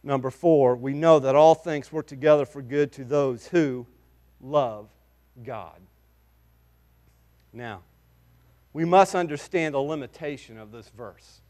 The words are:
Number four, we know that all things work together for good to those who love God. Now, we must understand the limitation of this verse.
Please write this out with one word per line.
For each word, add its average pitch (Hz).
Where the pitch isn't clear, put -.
Number 135
four, 139
we 135
know 160
that 135
all 160
things 151
work 151
together 147
for 143
good 135
to 135
those 135
who 131
love 123
God. 92
Now, 113
we 165
must 185
understand 160
the 139
limitation 139
of 107
this 117
verse. -